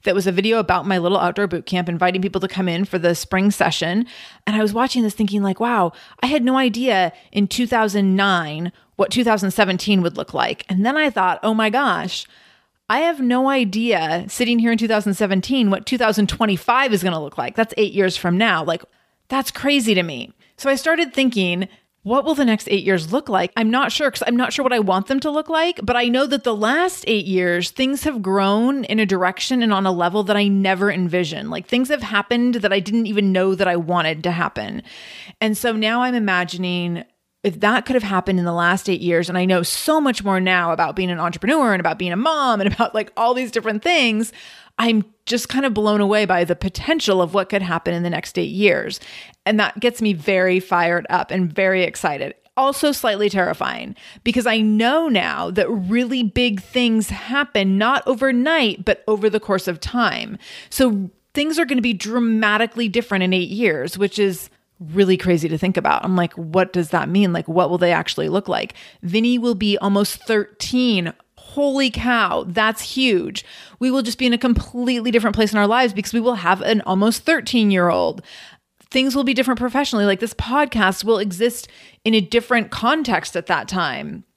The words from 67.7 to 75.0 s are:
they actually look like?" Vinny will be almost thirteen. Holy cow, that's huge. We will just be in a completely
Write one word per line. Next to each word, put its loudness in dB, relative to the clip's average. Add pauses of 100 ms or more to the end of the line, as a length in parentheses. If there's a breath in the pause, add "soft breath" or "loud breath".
they 2
actually -2
look -2
like?" -4 (300 loud breath)
Vinny 2
will 0
be 0
almost 0
thirteen. 0 (240)
Holy 0
cow, 0
that's 0 (140)
huge. 0 (340 loud breath)
We 0
will 2
just -6
be 0
in 4
a 0
completely 0